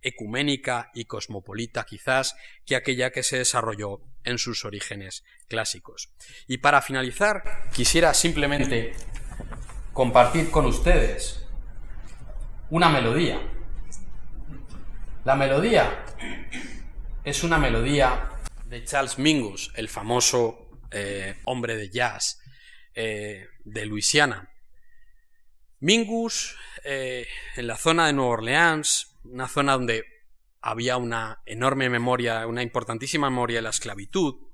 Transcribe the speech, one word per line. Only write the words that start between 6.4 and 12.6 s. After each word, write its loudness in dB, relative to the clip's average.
Y -4
para 6
finalizar, 2
quisiera 6
simplemente 2
compartir 6
con 6
ustedes 4